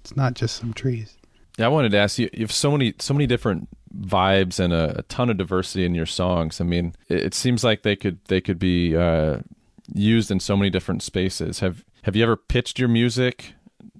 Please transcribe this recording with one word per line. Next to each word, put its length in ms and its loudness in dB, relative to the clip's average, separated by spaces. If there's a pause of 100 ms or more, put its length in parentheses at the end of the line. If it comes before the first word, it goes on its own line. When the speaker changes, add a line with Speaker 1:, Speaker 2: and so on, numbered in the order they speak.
Speaker 1:
It's 160 -20
not 160 0
just 240 -6
some 160 -8
trees. 420 -6 (420)
Speaker 2:
Yeah, 80 0
I 40 4
wanted 240 4
to 40 4
ask 220 2
you, 140 0
you 80 -8
have 100 -4
so 200 0
many, 280 2
so 140 -4
many 120 2
different 420 0 (320)
vibes 600 2
and 140 2
a, 260 0
a 40 -4
ton 260 -2
of 80 0
diversity 480 -2
in 100 0
your 100 -2
songs. 560 -2
I 40 0
mean, 280 0 (160)
it, 180 0
it 60 -4
seems 300 0
like 200 2
they 120 2
could, 300 -4
they 160 2
could 180 -4
be, 360 2
uh, 440 2 (540)
used 360 2
in 100 0
so 180 -2
many 120 2
different 320 -2
spaces. 600 -4
Have, 220 -2 (200)
have 120 -2
you 80 4
ever 120 4
pitched 420 -4
your 120 0
music 640 0 (460)